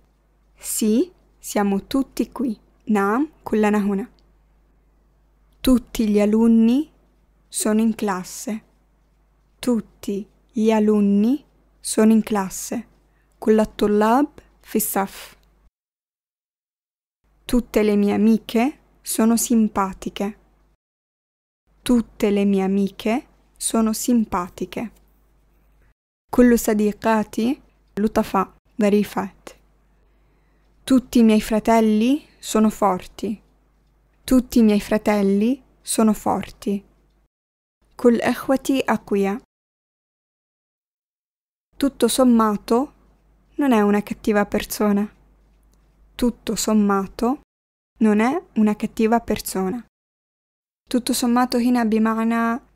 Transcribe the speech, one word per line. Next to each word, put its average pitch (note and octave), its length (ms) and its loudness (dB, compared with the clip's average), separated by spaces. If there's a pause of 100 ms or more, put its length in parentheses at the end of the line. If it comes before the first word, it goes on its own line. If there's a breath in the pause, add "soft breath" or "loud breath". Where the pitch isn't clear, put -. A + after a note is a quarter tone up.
(580)
Sì, A#3+ 540 -2 (280)
siamo G3+ 460 -2
tutti - 460 -4
qui. B3 240 -6 (320)
نعم، A#3+ 400 0 (160)
كلنا G#3+ 340 0
هنا. G3+ 300 -4 (1500)
Tutti A#3 480 0
gli G#3 120 2
alunni A3+ 680 2 (580)
sono G#3+ 320 -2
in A3 140 0
classe. G#3 680 -8 (960)
Tutti G#3+ 680 -6 (260)
gli A3 180 0
alunni G#3+ 760 2 (360)
sono A3 320 2
in A3 100 4
classe. G#3 640 -6 (540)
كل G#3+ 200 2
الطلاب G#3+ 680 0 (340)
في - 140 -6
الصف. - 600 -6 (2000)
Tutte A#3 360 0
le G#3 140 2
mie G3+ 180 2
amiche A3+ 640 0 (240)
sono A3+ 340 0
simpatiche. G#3 1000 -4 (1400)
Tutte A3+ 480 0
le G3+ 140 0
mie G3 180 2
amiche G3 640 -2 (300)
sono A3 360 -2
simpatiche. G#3 1000 -4 (1400)
كل B3 280 4
صديقاتي A3 1040 -2 (360)
لطفاء، G#3+ 560 -2 (260)
ظريفات. G3+ 680 -2 (1400)
Tutti C4 340 2
i A#3 40 6
miei G#3+ 180 4
fratelli A3+ 840 0 (140)
sono G#3+ 300 0
forti. G3 720 -4 (840)
Tutti B3+ 340 0
i A#3 40 6
miei G#3 180 4
fratelli G#3 840 0 (200)
sono A3 300 0
forti. G3+ 720 -6 (1120)
كل A#3+ 240 4
إخوتي C4+ 600 -2
أقوياء. G3+ 640 -4 (2250)
Tutto C4 320 0
sommato A#3 840 0 (640)
non C#4 140 2
è A3 80 4
una G#3 220 2
cattiva G#3 420 -2
persona. G#3 640 -2 (1080)
Tutto A#3 420 -4
sommato G#3 840 -2 (600)
non G#3+ 200 4
è C4+ 220 0 (140)
una G#3+ 180 2
cattiva A3 460 -2
persona. G3 640 -6 (1040)
Tutto B3 240 -2
sommato B3 440 0
هنا B3 280 0
بمعنى، A3+ 760 0 (160)